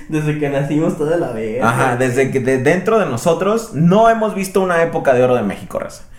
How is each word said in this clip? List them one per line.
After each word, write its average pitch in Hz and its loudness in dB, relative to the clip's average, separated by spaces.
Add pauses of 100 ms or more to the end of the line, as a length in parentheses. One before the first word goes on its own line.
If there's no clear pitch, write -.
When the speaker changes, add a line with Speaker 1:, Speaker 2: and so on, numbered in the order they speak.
Speaker 1:
Desde 151 -2
que 143 -2
nacimos, 147 0
toda 156 0
la 143 -2
verga. 110 -4
Speaker 2:
Ajá, 127 0
desde 127 0
que 127 -2
de, 127 0
dentro 175 2
de 190 0
nosotros 175 -2
no 180 4
hemos 220 0
visto 196 -2
una 180 2
época 151 0
de 123 4
oro 123 4
de 113 0
México, 92 -6
raza. - -12 (160)